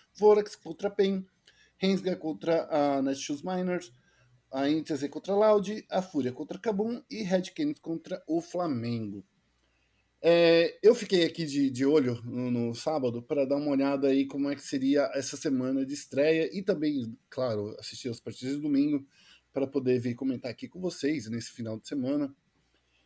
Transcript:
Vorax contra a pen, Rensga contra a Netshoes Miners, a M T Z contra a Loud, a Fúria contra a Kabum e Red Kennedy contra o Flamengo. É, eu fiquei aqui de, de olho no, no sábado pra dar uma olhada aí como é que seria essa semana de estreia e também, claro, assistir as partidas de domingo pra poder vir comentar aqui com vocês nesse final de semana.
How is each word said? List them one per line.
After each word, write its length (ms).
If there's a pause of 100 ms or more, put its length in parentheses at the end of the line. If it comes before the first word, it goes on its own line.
(140)
Vorax 420
contra 320
a 40
pen, 340 (520)
Rensga 380
contra 540
a 320
Netshoes 400
Miners, 500 (580)
a 200
M 120
T 140
Z 140
contra 240
a 20
Loud, 540
a 120
Fúria 300
contra 260
a 20
Kabum 500
e 140
Red 300
Kennedy 280
contra 440
o 140
Flamengo. 840 (960)
É, 600
eu 140
fiquei 300
aqui 200
de, 240
de 160
olho 380
no, 260
no 240
sábado 480
pra 220
dar 140
uma 120
olhada 380
aí 180
como 240
é 60
que 80
seria 500
essa 220
semana 500
de 80
estreia 640
e 60
também, 520 (140)
claro, 480
assistir 320
as 120
partidas 340
de 60
domingo 440 (460)
pra 160
poder 320
vir 160
comentar 340
aqui 200
com 100
vocês 500
nesse 220
final 260
de 100
semana. 460 (720)